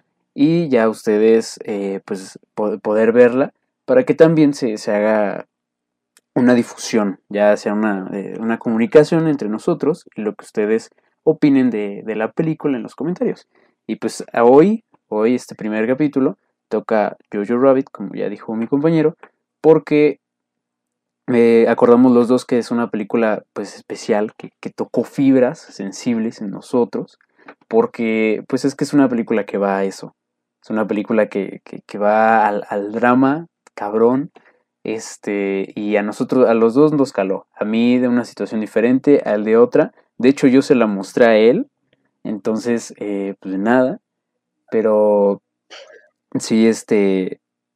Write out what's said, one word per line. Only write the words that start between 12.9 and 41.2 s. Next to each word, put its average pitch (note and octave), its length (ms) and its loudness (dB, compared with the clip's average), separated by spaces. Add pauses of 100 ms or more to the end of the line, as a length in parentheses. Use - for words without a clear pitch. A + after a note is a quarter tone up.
comentarios. F3+ 540 -6 (360)
Y A2 120 -8
pues - 340 -10
a A#2 140 2
hoy, E3 400 4 (240)
hoy A2 260 0
este - 200 -10
primer G#2+ 300 -6
capítulo, C#3 520 -2 (320)
toca G#2+ 480 -2 (160)
Jojo G#2 240 -4
Rabbit, C3+ 340 2
como F#2+ 220 -12
ya G2+ 160 -6
dijo G#2 260 -12
mi A2+ 100 -4
compañero, D#3 520 0 (420)
porque, D3+ 600 2 (1080)
eh, A#2 400 4
acordamos A#2+ 460 4
los A#2+ 160 2
dos B2+ 160 0
que B2+ 140 -2
es A2+ 120 -6
una A#2+ 200 -4
película, G#2+ 600 -4
pues, G2+ 240 -12
especial, G#2+ 600 -4
que, - 140 -18 (100)
que - 80 -12
tocó - 340 -6
fibras C3 560 0
sensibles A2 800 -8
en G#2 120 -10
nosotros, - 680 -6 (480)
porque, A2 800 0
pues, B2+ 160 -4
es C#3 120 -2
que D3+ 100 -4
es - 80 -12
una C3+ 160 4
película A2+ 360 -2
que - 120 -6
va G2 220 -2
a G2 40 -2
eso. - 320 -10 (480)
Es - 60 -20
una G#2+ 180 -2
película G#2 400 0
que, - 380 -8
que, - 200 -16
que - 120 -14
va G#2+ 500 2
al, G#2 220 -4
al G#2 240 -6
drama, C3 540 0 (260)
cabrón, A2+ 580 -2 (540)
este, G2+ 920 -6
y G#2 220 -2
a G2+ 60 0
nosotros, A#2+ 440 0
a A2+ 60 4
los A2+ 200 2
dos D3+ 200 4
nos C#3 180 0
caló. F#2+ 420 -4
A G#2 120 -6
mí A#2 320 2
de B2 100 0
una A#2+ 160 0
situación G#2+ 380 -8
diferente, B2+ 640 2
al G#2 180 -2
de A2 140 2
otra. D3+ 340 2 (260)
De A#2+ 120 2
hecho, C#3 180 2
yo C3+ 160 4
se D3+ 100 2
la A#2 140 2
mostré G2+ 380 0